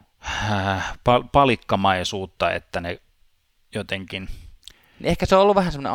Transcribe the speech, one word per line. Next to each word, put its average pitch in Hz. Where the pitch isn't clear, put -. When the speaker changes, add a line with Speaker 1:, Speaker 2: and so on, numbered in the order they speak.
Speaker 1:
äh, 98
pal-, 123
palikkamaisuutta, 95
että 90
ne 87
jotenkin 95
Speaker 2:
Niin, -
ehkä 170
se 190
on 190
ollut 202
vähän 180
semmonen 139